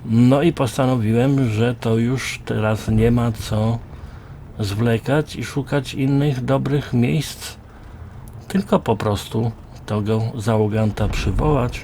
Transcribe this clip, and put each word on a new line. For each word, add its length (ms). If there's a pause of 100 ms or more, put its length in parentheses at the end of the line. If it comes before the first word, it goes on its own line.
No 360
i 120
postanowiłem, 960
że 260
to 220
już 480
teraz 420
nie 240
ma 200
co 460 (800)
zwlekać 760
i 100
szukać 480
innych 520
dobrych 480
miejsc, 640 (920)
tylko 320
po 160
prostu 560 (340)
tego 360 (140)
załoganta 720
przywołać. 760